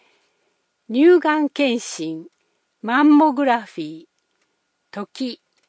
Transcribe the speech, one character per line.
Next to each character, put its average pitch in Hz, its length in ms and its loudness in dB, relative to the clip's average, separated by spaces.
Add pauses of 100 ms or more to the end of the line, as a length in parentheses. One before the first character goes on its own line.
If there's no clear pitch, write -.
(920)
乳 311 300 6
が 302 180 0
ん 294 120 0
検 254 300 -2
診、 160 480 -10 (520)
マ 247 220 -2
ン 294 160 4
モ 311 160 2
グ 285 100 -2
ラ 233 160 0
フ 180 220 -14
ィ 160 200 -12
ー、 - 40 -20 (840)
時、 233 520 -10 (260)